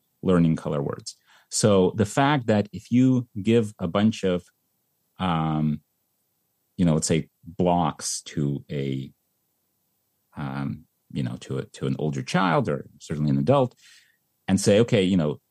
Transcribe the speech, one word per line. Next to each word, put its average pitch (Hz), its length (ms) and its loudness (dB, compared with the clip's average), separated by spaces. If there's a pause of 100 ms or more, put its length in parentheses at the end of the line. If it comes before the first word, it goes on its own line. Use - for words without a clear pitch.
(220)
learning 85 340 4
color 78 260 -4
words. - 340 -8 (340)
So 98 460 2
the 113 100 0
fact 139 420 0
that 104 260 2
if - 180 -12
you 127 360 2 (120)
give 110 380 0
a 92 100 -6
bunch 104 360 0
of, 90 200 0 (760)
um, 80 600 -2 (960)
you 92 80 2
know, 80 100 4
let's 78 100 -2
say 80 240 -2 (160)
blocks 87 760 -2
to 71 480 -4
a, 69 420 -6 (1200)
um, - 500 -8 (260)
you - 100 -4
know, 62 200 -6
to 65 180 -8
a, - 60 -6
to - 200 -10
an 67 140 -2
older 143 240 -4
child 170 460 0
or 71 180 -4 (120)
certainly 76 300 -4
an 69 80 2
adult, 127 380 2 (720)
and 95 120 2
say, 101 200 4
"Okay, 117 240 2
you 92 120 2
know, 76 240 0 (120)